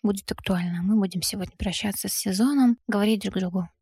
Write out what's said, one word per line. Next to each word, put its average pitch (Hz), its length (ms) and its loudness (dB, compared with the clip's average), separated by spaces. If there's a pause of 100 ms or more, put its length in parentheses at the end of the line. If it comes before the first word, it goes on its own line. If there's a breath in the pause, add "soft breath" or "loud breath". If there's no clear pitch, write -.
будет 202 280 -2
актуальна. 175 500 -2
Мы 208 160 2
будем 185 240 0
сегодня 190 360 -6
прощаться 196 500 -4
с - 60 -4
сезоном, 240 640 4 (100)
говорить 208 340 2
друг 196 160 -4
другу 185 320 -2 (120)